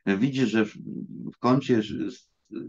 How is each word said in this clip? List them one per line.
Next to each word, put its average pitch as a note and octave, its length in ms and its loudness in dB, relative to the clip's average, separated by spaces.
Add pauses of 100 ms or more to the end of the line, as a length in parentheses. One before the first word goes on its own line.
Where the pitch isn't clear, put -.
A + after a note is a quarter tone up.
E, G2 120 2
widzi, C3 300 2
że A2 180 4
w, G#2 80 -10 (640)
w - 40 -20
kącie B2+ 400 4
s-, - 520 -6 (380)